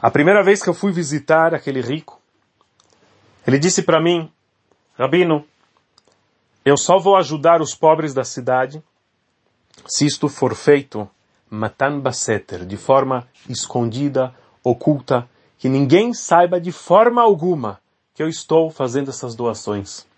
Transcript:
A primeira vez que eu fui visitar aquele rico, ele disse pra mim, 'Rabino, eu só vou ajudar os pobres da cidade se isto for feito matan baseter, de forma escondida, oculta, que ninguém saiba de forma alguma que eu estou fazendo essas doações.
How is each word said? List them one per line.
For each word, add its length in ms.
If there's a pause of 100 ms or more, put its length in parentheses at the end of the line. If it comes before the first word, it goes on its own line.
A 100
primeira 320
vez 180
que 80
eu 40
fui 180
visitar 600
aquele 280
rico, 400 (1200)
ele 140
disse 240
pra 180
mim, 300 (680)
'Rabino, 480 (1200)
eu 100
só 240
vou 160
ajudar 460
os 120
pobres 400
da 100
cidade 600 (1000)
se 200
isto 220
for 280
feito 540 (400)
matan 500
baseter, 680
de 100
forma 500 (220)
escondida, 880 (260)
oculta, 680 (280)
que 120
ninguém 440
saiba 460
de 140
forma 480
alguma 580 (340)
que 80
eu 60
estou 420
fazendo 420
essas 220
doações. 720 (120)